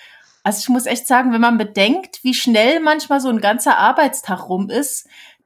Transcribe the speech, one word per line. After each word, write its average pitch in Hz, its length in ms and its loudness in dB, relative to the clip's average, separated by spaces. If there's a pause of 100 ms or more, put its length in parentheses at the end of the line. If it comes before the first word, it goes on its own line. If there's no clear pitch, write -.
(440)
also 208 140 -2
ich - 100 -10
muss 247 200 0
echt - 180 -4
sagen, 254 260 2
wenn 226 100 0
man 240 180 4
bedenkt, 214 640 -2
wie 254 100 0
schnell 233 460 2
manchmal 302 400 0
so 262 100 -4
ein 226 100 0
ganzer 233 380 0
Arbeitstag 254 720 0
rum 190 220 -4
ist, - 360 -6 (380)